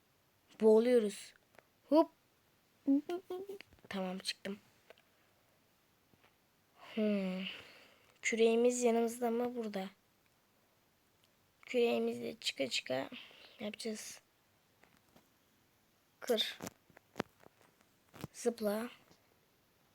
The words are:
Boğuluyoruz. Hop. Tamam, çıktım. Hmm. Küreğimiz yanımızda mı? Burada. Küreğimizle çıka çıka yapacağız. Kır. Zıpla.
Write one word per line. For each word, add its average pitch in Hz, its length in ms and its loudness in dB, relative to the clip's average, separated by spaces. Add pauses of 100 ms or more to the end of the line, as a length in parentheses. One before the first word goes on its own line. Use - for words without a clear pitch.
(600)
Boğuluyoruz. 220 720 4 (560)
Hop. 311 220 6 (1800)
Tamam, 185 300 -6
çıktım. - 400 -10 (2250)
Hmm. 196 500 0 (800)
Küreğimiz 233 600 4
yanımızda 233 460 2
mı? 240 260 -2
Burada. 208 340 -6 (1700)
Küreğimizle 233 800 0
çıka - 300 -4
çıka - 400 -4 (500)
yapacağız. 214 640 -10 (2000)
Kır. - 400 -2 (1700)
Zıpla. 226 560 -4 (1040)